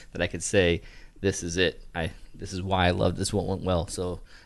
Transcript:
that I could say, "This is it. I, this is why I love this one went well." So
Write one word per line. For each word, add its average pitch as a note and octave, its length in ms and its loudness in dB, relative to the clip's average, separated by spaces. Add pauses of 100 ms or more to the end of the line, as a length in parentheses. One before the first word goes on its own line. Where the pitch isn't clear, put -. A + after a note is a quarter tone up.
(140)
that E2+ 80 -4
I F2 60 2
could F2 160 -6
say, F2 380 4 (380)
"This F#2+ 240 0
is E2+ 140 -2
it. F2+ 260 2 (120)
I, D#2+ 160 -2 (240)
this E2+ 180 -10
is F#2 80 -4
why F#2+ 260 2
I F2+ 40 6
love F2+ 260 2
this F#2+ 160 -2
one G2 140 0
went F#2 160 -4
well." F2+ 240 0
So F2 320 -6 (260)